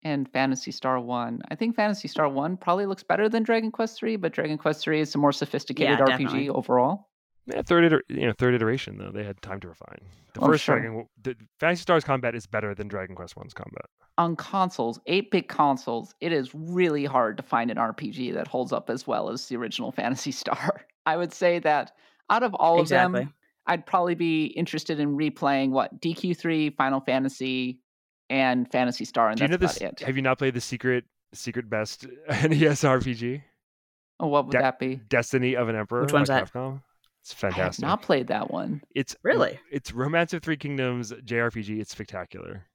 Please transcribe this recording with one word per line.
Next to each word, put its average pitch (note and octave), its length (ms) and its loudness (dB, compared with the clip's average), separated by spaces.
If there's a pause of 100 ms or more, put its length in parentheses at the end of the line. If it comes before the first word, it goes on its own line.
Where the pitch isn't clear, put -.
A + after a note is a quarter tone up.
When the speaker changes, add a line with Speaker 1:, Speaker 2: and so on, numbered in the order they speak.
Speaker 1:
and C#3 300 -2
Phantasy C3 400 0
Star C3 280 -2
one, A#2+ 400 -4 (100)
I - 40 -8
think A3+ 220 -2
Phantasy G#3 320 0
Star D3+ 200 2
one C#3+ 280 -2
probably F#3 300 0
looks G3 160 -6
better G3 260 2
than A3+ 140 2
Dragon A3 280 0
Quest A3+ 280 -4
three, A3+ 180 -2
but E3+ 160 -2
Dragon D#3 260 -2
Quest D3+ 240 -2
three D#3 180 2
is D3+ 140 -2
a D3 40 2
more C#3+ 140 4
sophisticated C#3 680 0
Speaker 2:
Yeah, C3+ 60 6
Speaker 1:
R C3 140 4
P C#3 60 0
G - 0 -
Speaker 2:
definitely. C#3+ 260 -2
Speaker 1:
overall. B2+ 560 0 (400)
Speaker 3:
Yeah, - 160 -4
third E3+ 240 6
iter-, D#3 220 4
you C3+ 180 -2
know, A2+ 100 2
third B2+ 180 4
iteration A2+ 440 -2
though, G2 120 -10
they G#2 140 -8
had G2+ 160 -10
time G2 200 -10
to F#2 80 -16
refine. - 320 -20 (340)
The A2+ 80 -6
Speaker 1:
Oh, C3 60 6
Speaker 3:
first D3+ 160 4
Speaker 1:
sure. C3 140 2
Speaker 3:
Dragon, A2+ 280 -6 (160)
the B2+ 120 -6 (240)
Phantasy E3+ 240 0
Star's E3 220 4
combat B2+ 300 0
is A2+ 120 -8
better G#2 280 -2
than G#2 140 -8
Dragon F#2+ 280 -8
Quest E2+ 200 -14
One's - 180 -18
combat. - 320 -14 (320)
Speaker 1:
On E3+ 180 2
consoles, F3+ 720 -2
eight-bit F#3 420 0
consoles, B2+ 720 0
it E3+ 120 -2
is C3+ 220 -2
really D#3+ 520 0
hard A#2+ 320 2
to - 40 -10
find A#2 280 0
an A2 80 -4
R A2+ 140 0
P - 180 -8
G B2+ 220 -6
that - 140 -4
holds B2+ 260 -2
up - 180 -4
as A#2 160 -4
well G#2+ 240 -2
as A#2 180 -8
the B2+ 80 -4
original A#2 360 -6
<laughs> - 0 -
Phantasy C3+ 400 -4
Star. - 500 -4 (240)
I G3+ 100 2
would F3 160 -2
say F3 280 2
that D3+ 320 2 (360)
out A#3 140 4
of A3 120 0
all E3+ 260 6
of D#3+ 80 4
them, C#3+ 260 4
Speaker 2:
Exactly. C3 200 -2 (320)
Speaker 1:
I'd E3+ 200 0
probably F3 280 2
be D#3+ 320 2
interested D#3 540 -4
in D3 160 2
replaying, C#3 540 2
what, C3 300 0
D E3 140 0
Q F3 200 -2
three, D#3 360 0
Final C3+ 300 0
Fantasy, C3 800 -2 (480)
and B2+ 420 2
Phantasy B2 360 0
Star, A2+ 240 2
and A2 80 -2
Speaker 3:
Do C3 60 2
you C#3+ 40 2
Speaker 1:
that's F3 120 2
Speaker 3:
know F3+ 60 2
this? D#3+ 120 -2
Speaker 1:
about - 240 -8
it. - 40 -6
Speaker 3:
Have C3 100 -2
you C3+ 60 -2
not C3 160 2
played C3+ 160 0
the A#2+ 60 -2
secret, B2+ 440 -2 (280)
secret A#2 380 -8
best A2 360 -6 (120)
<laughs> - 100 -18
N D3 240 2
E D#3 140 6
S D3 180 2
R C3 160 6
P B2 140 -2
G? A#2+ 280 -4 (800)
Speaker 1:
Oh, E3+ 80 -2
what C#3+ 180 4
would - 60 -8
Speaker 3:
De-, B2+ 60 4
Speaker 1:
that C3 200 2
be? C3 180 -2 (120)
Speaker 3:
Destiny B2+ 480 2
of A#2+ 120 2
an A2+ 80 0
Emperor A2+ 260 -2
Speaker 2:
Which C#3+ 100 0
one's C#3+ 160 4
Speaker 3:
by C3 120 4
Speaker 2:
that? F#2 120 -6
Speaker 3:
Capcom. C3+ 300 -8 (400)
It's - 120 -18 (100)
Speaker 1:
I G2+ 40 2
have F2+ 60 -2
Speaker 3:
fantastic. F#2 280 0
Speaker 1:
not E3+ 200 0
played C3 260 0
that - 220 -2
one. - 300 -6 (140)
Speaker 3:
It's - 280 -4
Speaker 2:
Really? - 380 2 (100)
Speaker 3:
it's C#3 220 -8
Romance D3+ 400 0
of E3+ 100 -4
Three D#3+ 140 -2
Kingdoms B2+ 560 -4 (120)
J A#2 160 0
R A#2 100 2
P A2+ 120 -8
G. G#2+ 180 -6
It's G2+ 120 -10
spectacular. F#2 840 -12